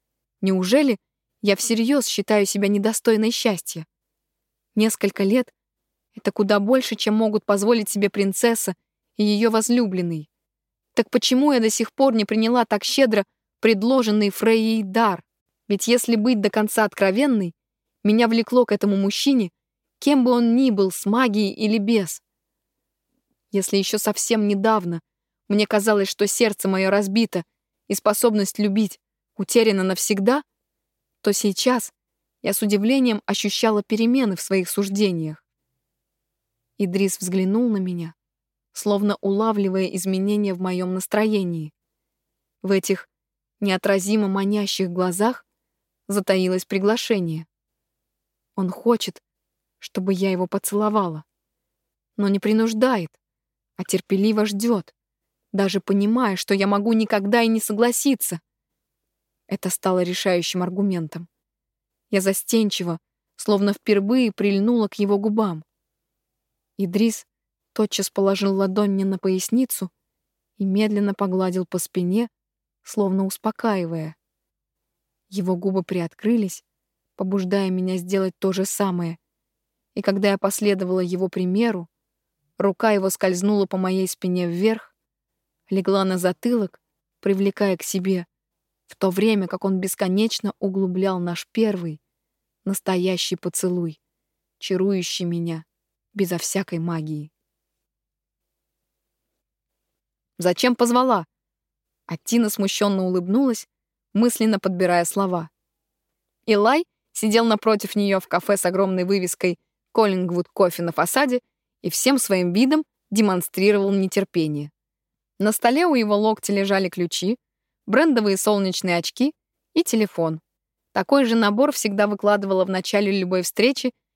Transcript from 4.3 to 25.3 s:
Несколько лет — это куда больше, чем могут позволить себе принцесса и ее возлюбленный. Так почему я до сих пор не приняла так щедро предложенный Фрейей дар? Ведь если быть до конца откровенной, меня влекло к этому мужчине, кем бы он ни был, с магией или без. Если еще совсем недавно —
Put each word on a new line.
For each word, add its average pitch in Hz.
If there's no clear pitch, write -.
Несколько 208
лет — 233
это -
куда 208
больше, 233
чем 214
могут 214
позволить 208
себе 196
принцесса 202
и 208
ее 208
возлюбленный. 185
Так -
почему 262
я 247
до 220
сих 220
пор 269
не 214
приняла 226
так 208
щедро 226
предложенный 220
Фрейей 226
дар? 196
Ведь 202
если 240
быть 214
до 202
конца 214
откровенной, 202
меня 220
влекло 233
к -
этому 202
мужчине, 202
кем 277
бы 254
он 240
ни 262
был, 190
с -
магией 208
или 220
без. 202
Если 196
еще 202
совсем 214
недавно — 196